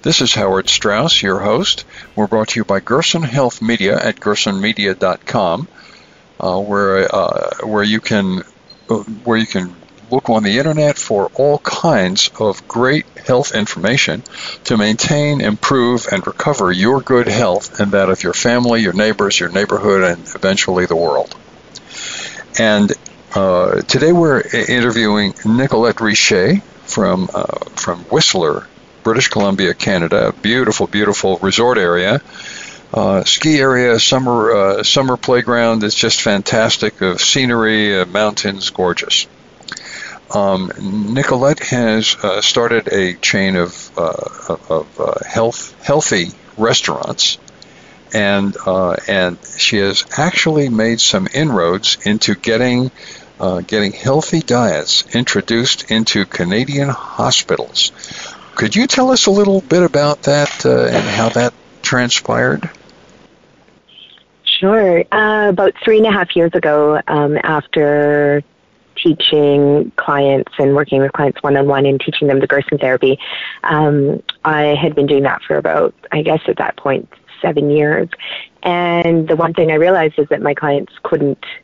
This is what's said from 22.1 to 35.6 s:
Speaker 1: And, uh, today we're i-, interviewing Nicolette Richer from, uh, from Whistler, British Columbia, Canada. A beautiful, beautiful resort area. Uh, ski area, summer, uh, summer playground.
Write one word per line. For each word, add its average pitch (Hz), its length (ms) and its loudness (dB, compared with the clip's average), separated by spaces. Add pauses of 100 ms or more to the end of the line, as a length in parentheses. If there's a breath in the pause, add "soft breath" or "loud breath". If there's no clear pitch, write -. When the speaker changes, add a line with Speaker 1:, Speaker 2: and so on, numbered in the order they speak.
Speaker 1:
And, 104 340 2 (400)
uh, 95 500 2
today 147 280 2
we're 165 320 4 (100)
i-, 117 160 0
interviewing 110 680 2 (120)
Nicolette 117 540 2
Richer 107 560 2 (280)
from, 92 480 -2
uh, - 280 -6 (100)
from 87 300 -6 (100)
Whistler, 92 560 0 (360)
British 110 260 0
Columbia, 98 440 0
Canada. 92 560 0
A - 40 -2
beautiful, 110 540 -2
beautiful 101 520 0
resort 110 400 2
area. 92 420 2 (720 loud breath)
Uh, 98 320 0
ski 151 340 2
area, 123 400 2
summer, 120 520 2
uh, 101 320 2
summer 127 340 0
playground. 117 680 0